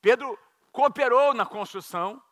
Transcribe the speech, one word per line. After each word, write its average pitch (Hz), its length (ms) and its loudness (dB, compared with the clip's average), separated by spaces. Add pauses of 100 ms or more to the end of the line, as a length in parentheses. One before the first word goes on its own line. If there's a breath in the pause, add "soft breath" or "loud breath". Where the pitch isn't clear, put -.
Pedro 240 360 2 (340)
cooperou 269 640 2
na 208 100 -2
construção 196 760 -10 (100)